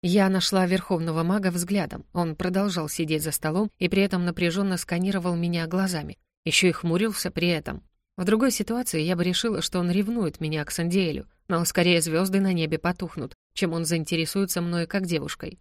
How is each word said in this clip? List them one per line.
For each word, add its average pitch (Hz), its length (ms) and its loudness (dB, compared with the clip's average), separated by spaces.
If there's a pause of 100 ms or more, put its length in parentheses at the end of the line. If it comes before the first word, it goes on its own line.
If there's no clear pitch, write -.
Я 190 300 4
нашла 190 360 2
верховного 165 560 0
мага 190 280 2
взглядом. 175 640 -2
Он 165 220 0
продолжал 180 520 0
сидеть 156 340 -2
за 156 100 -4
столом 180 460 -2
и 175 120 0
при 196 100 2
этом 185 240 2
напряженно 175 540 0
сканировал 180 580 -2
меня 170 300 0
глазами. 175 500 -2 (300)
Еще 180 220 4
и 165 40 4
хмурился 185 580 0
при 175 180 0
этом. 160 340 -4 (340)
В 185 80 -4
другой 220 260 4
ситуации 220 520 -2
я 175 120 0
бы 170 100 0
решила, 185 360 0
что - 180 -4
он 175 120 0
ревнует 202 500 0
меня 156 240 -2
к - 60 -10
Сандиэлю, 170 560 0 (220)
но 170 180 2
скорее 170 340 4
звезды 180 400 2
на 190 140 2
небе 160 240 0
потухнут, 165 560 -4 (180)
чем 170 220 0
он 170 100 -2
заинтересуется 165 760 0
мной 170 240 0
как 190 180 -2
девушкой. 165 560 -4